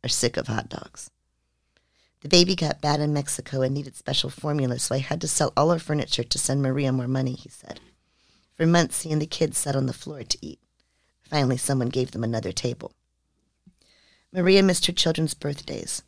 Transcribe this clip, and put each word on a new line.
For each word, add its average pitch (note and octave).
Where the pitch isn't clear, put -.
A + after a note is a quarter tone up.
are A2+
sick -
of -
hot A#1+
dogs. -
"The -
baby F3+
got -
bad D3
in D3+
Mexico C#3+
and C3
needed C#3+
special -
formula, C#3
so -
I C3+
had D3
to D#3+
sell -
all D#3
our E3
furniture D3
to -
send C#3
Maria C3
more B2+
money," C3
he -
said. -
For E3
months, E3+
he D#3+
and D3+
the D3+
kids -
sat C#3
on C3+
the B2+
floor C3+
to -
eat. -
Finally, C3
someone B2+
gave B2+
them A#2
another A2+
table. -
Maria F#3+
missed F#3
her F3
children's D#3+
birthdays. -